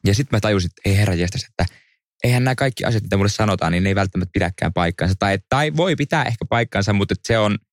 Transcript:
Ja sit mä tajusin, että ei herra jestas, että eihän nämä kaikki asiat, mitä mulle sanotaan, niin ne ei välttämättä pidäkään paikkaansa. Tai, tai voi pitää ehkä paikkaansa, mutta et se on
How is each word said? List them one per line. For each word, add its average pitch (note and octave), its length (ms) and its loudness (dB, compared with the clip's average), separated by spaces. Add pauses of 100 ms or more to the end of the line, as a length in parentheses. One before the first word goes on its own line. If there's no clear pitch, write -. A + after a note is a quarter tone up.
Ja G2+ 80 4
sit - 180 -2
mä G#2+ 80 0
tajusin, G2 300 0
että - 200 -20
ei G2 60 2
herra G2 180 2
jestas, F2 340 -2
että - 260 -4 (500)
eihän B2 200 2
nämä C3 100 2
kaikki C3+ 300 -2
asiat, A2 180 0
mitä G2 140 -2
mulle G2 140 2
sanotaan, G2 420 0
niin F2+ 100 2
ne F#2+ 80 2
ei F#2+ 40 0
välttämättä F#2+ 380 -2
pidäkään F2 400 -2
paikkaansa. F2 460 0
Tai, G2+ 200 0 (100)
tai D3+ 280 0
voi E3+ 200 0
pitää D3 280 -2
ehkä - 200 -4
paikkaansa, G#2+ 480 -2
mutta G2+ 200 0
et F#2+ 140 -4
se A2+ 120 2
on G#2 200 2 (140)